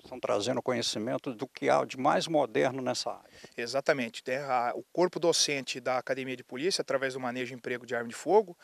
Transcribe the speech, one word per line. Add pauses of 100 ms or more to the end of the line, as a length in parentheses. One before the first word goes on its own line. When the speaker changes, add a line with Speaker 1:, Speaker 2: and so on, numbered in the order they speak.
Speaker 1:
Estão
trazendo
conhecimento
do
que
há
de
mais
moderno
nessa
área. (180)
Speaker 2:
Exatamente.
Né?
A,
o (100)
corpo
docente
da
Academia
de
Polícia,
através
do
manejo
e
emprego
de
arma
de
fogo,